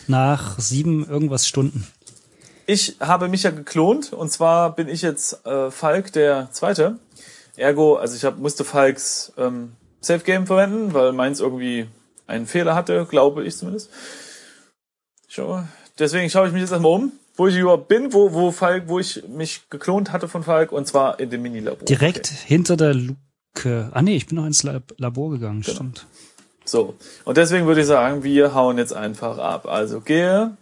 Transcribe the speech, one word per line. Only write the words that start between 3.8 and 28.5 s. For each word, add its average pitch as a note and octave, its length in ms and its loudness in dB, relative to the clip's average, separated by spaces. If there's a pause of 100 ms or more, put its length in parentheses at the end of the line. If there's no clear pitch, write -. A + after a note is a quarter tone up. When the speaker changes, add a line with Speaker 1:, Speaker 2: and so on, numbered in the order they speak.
Speaker 2:
Und D#3+ 200 -6
zwar E3 440 2
bin E3 140 -4
ich D#3+ 120 -6
jetzt, - 440 -4
äh, C3+ 260 -2
Falk E3 400 0
der C#3+ 400 2
Zweite. F#3+ 480 0 (560)
Ergo, D3 400 4
also A#2+ 200 -2
ich A#2+ 100 -4
hab, C3+ 140 -2
musste C#3+ 260 -4
Falks, - 720 0
ähm, B2 360 -4 (280)
Safe-Game F#3 460 0
verwenden, G3 460 0
weil C3 200 4
meins C3+ 260 -2
irgendwie B2 480 -4 (380)
einen A2+ 220 -8
Fehler E3+ 260 0
hatte, F3 320 0
glaube C#3+ 400 2
ich E3 100 -8
zumindest. F#3+ 360 -12 (1400)
Ich - 80 -20
schaue, F2+ 320 -8 (320)
deswegen D#3+ 320 0
schaue F#3+ 160 4
ich E3 60 -2
mich F#3 100 0
jetzt F3+ 80 -4
erstmal E3+ 220 4
um, C4 180 0 (240)
wo F#3 120 4
ich F#3 100 2
überhaupt F3+ 320 4
bin, B3 220 2
wo, G3+ 220 6
wo F3 180 2
Falk, F3+ 360 0
wo F3 120 -2
ich - 280 -8
mich D#3+ 420 -10
geklont F#3 420 -2
hatte E3+ 160 -6
von E3 160 -8
Falk, D#3+ 280 2
und C#3+ 160 -4
zwar C3+ 320 2
in B2+ 100 -6
dem A#2+ 140 -6
Minilabor. A#2 420 -8
Speaker 1:
Direkt C#3+ 460 2
Speaker 2:
Okay. C#3+ 140 -12
Speaker 1:
hinter E3+ 300 2
der D3+ 200 4
Luke. B2 960 -6
Ah, B2 80 0
nee, G3 140 2
ich C#3 100 -2
bin E3 120 -6
noch D#3 100 -4
ins D3+ 160 0
Lab-, C3+ 340 -8
Labor C3 340 -6
gegangen, A2 300 -6
Speaker 2:
Genau. - 140 -6
Speaker 1:
stimmt. B2+ 320 -12 (580)
Speaker 2:
So, A2 300 -2 (280)
und B2+ 140 -2
deswegen E3+ 300 4
würde D#3 140 4
ich D3 60 2
sagen, C#3 360 2
wir C#3+ 320 4